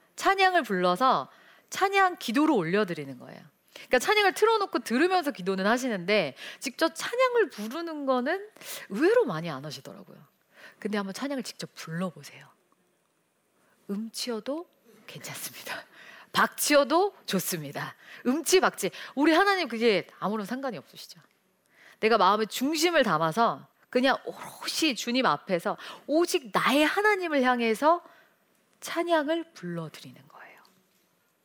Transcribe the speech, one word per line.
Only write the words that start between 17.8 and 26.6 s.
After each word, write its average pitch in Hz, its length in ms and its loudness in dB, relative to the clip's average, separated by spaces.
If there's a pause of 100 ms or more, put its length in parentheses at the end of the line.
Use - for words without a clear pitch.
음치, 311 340 2
박치. 196 300 0 (240)
우리 302 180 4
하나님 370 360 2
그게 220 380 2 (120)
아무런 202 280 -4
상관이 254 320 -8
없으시죠. - 420 -20 (800)
내가 220 180 4
마음의 208 280 4
중심을 311 580 2
담아서 160 600 0 (240)
그냥 254 340 2
오롯이 - 720 -4
주님 240 300 -2
앞에서 170 500 -2 (300)
오직 302 460 0
나의 254 340 2